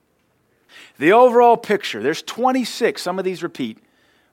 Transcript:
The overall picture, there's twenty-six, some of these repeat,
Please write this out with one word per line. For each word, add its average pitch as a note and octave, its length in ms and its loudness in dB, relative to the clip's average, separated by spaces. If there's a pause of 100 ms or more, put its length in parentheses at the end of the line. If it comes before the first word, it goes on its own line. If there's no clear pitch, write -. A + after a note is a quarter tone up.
(1000)
The D3+ 140 2
overall A#3+ 440 6
picture, - 460 -6
there's D3 200 -4
twenty-six, B3 800 -4
some F3+ 180 -6
of F#3+ 60 -6
these F3+ 180 -6
repeat, C3 360 -10 (540)